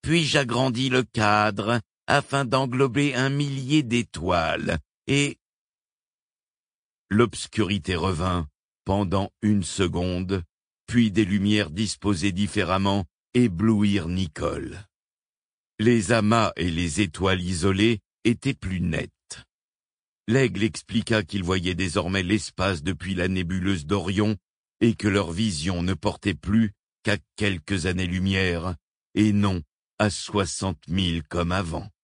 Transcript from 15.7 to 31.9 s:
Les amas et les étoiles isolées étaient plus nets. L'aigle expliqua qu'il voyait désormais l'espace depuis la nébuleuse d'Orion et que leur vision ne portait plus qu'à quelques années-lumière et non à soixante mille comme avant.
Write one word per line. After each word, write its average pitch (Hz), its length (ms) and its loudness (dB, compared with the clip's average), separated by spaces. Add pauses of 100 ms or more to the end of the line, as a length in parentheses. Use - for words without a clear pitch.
Les 113 340 4
amas 110 440 4
et 87 140 0
les 82 300 -2
étoiles 92 420 0
isolées 95 580 2 (240)
étaient 127 300 0
plus 92 260 -6
nets. 82 300 -4 (1160)
L'aigle 107 360 2
expliqua 110 600 0
qu'il 92 200 -4
voyait 90 320 0
désormais 92 480 0
l'espace 92 600 -2
depuis 92 320 -4
la 87 140 0
nébuleuse 92 580 -2
d'Orion 101 500 0 (440)
et 117 140 4
que 107 140 0
leur 95 240 2
vision 87 500 -2
ne 90 120 0
portait 95 400 -2
plus 104 380 0 (300)
qu'à 104 140 0 (200)
quelques 95 500 -2
années-lumière 92 880 -2 (380)
et 104 180 4
non 101 300 0 (360)
à 104 120 2
soixante 98 760 -4
mille 85 340 -2
comme 85 300 -4
avant. 85 380 -6 (140)